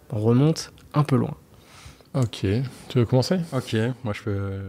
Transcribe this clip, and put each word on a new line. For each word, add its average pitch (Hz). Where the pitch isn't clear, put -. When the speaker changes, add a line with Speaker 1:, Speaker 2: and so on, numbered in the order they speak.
Speaker 1:
On 107
remonte 127
un 147
peu 139
loin. 117
Speaker 2:
Ok. 127
Tu 127
veux 117
commencer ? 127
Speaker 3:
Ok, 127
moi 107
je -
peux, 98